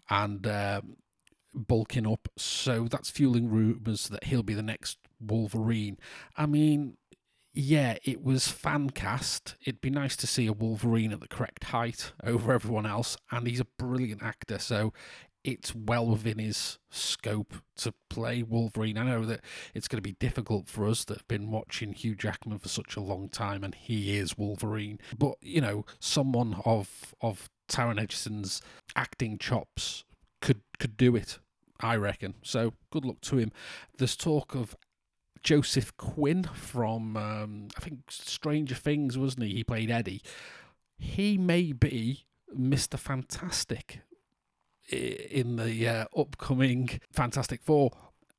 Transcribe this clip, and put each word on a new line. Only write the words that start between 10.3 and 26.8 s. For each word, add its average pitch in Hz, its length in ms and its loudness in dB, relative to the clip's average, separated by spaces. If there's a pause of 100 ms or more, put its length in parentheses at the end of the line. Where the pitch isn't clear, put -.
a 110 60 4
Wolverine 113 600 2
at 98 60 -6
the - 80 -16
correct - 380 -6
height - 480 -2 (100)
over 117 300 2
everyone 107 340 2
else, 107 300 -2 (160)
and 120 160 0
he's 120 100 -2
a 123 60 0
brilliant 123 580 -4
actor, 110 380 -6
so 110 320 0 (500)
it's - 320 -4
well 117 320 2
within 110 320 2
his 110 400 -4 (100)
scope - 640 -4 (240)
to 113 160 -4 (140)
play 120 360 -2
Wolverine. 110 520 0
I 110 60 0
know 120 220 2
that 110 160 -2 (340)
it's - 140 -6
gonna 107 140 -2
be 92 100 -6
difficult 110 560 -2
for 104 180 -2
us 110 200 2
that - 100 -6
have - 100 -16
been 107 240 -4
watching 107 440 -4
Hugh 110 200 -2
Jackman 107 460 -4
for - 80 -10
such - 260 -6
a 107 60 -4
long 98 280 -4
time, 98 360 -4
and 95 100 -6
he 104 420 0
is 95 220 -2
Wolverine. 104 640 -4 (180)
But, 139 240 4
you 160 180 2
know, 104 240 2 (140)
someone 120 640 2
of, 110 560 2